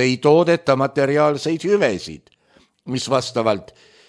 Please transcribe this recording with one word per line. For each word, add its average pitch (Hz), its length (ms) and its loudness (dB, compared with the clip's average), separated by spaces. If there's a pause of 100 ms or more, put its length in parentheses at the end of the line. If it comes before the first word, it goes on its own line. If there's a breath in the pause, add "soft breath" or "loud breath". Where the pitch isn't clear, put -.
ei 127 180 0
toodeta 165 560 2
materiaalseid 143 880 -2
hüvesid, 160 640 -2 (640 soft breath)
mis 131 160 -4
vastavalt 113 640 -2 (360 soft breath)